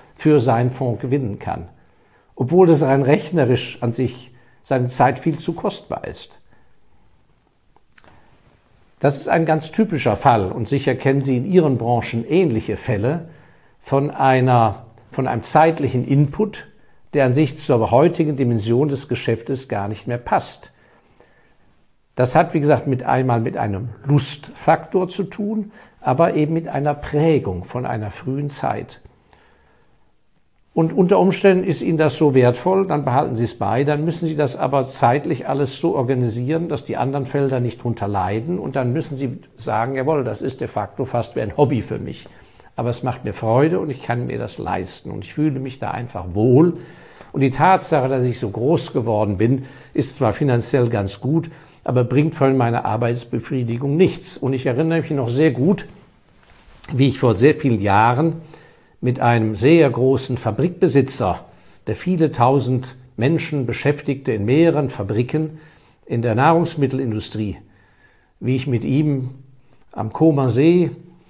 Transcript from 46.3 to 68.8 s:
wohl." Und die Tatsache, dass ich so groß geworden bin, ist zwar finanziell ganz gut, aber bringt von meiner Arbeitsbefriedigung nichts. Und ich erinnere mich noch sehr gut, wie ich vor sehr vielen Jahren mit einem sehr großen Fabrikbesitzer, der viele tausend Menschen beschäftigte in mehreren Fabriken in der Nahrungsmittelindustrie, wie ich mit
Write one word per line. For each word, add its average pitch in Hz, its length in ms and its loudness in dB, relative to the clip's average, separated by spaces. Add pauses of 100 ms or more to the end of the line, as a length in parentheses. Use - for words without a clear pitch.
wohl." 127 460 6 (540)
Und - 80 -2
die 135 100 4
Tatsache, 147 580 2
dass 127 180 0
ich 120 120 -2
so 104 120 -4
groß 123 420 -2
geworden 107 460 0
bin, 127 260 2 (300)
ist 127 220 -2
zwar 110 180 0
finanziell 123 560 0
ganz 101 280 -4
gut, 160 320 -2 (320)
aber 123 220 0
bringt 147 300 0
von 135 240 2
meiner 117 260 0
Arbeitsbefriedigung 120 1120 -4
nichts. - 400 0
Und 131 160 -4
ich 127 140 -2
erinnere 160 340 0
mich - 120 -4
noch 127 180 -2
sehr 147 200 4
gut, 135 360 0 (1040)
wie 135 160 4
ich - 100 -2
vor 117 160 4
sehr 135 200 6
vielen 123 260 0
Jahren 117 600 2 (580)
mit 123 180 -2
einem 113 360 2
sehr 147 340 6
großen 131 480 0
Fabrikbesitzer, 131 1040 0 (460)
der 110 100 -4
viele 165 360 0
tausend 127 640 0 (200)
Menschen 143 480 -2
beschäftigte 139 680 -4
in 101 120 -2
mehreren 143 460 2
Fabriken 123 680 -4 (460)
in - 160 -4
der 117 140 0
Nahrungsmittelindustrie, 127 1200 0 (840)
wie 127 160 -2
ich 127 100 -4
mit 120 180 -2